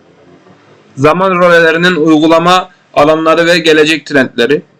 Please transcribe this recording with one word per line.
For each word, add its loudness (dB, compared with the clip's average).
Zaman -2
rolelerinin 0
uygulama 0
alanları 0
ve 0
gelecek 0
trendleri. -2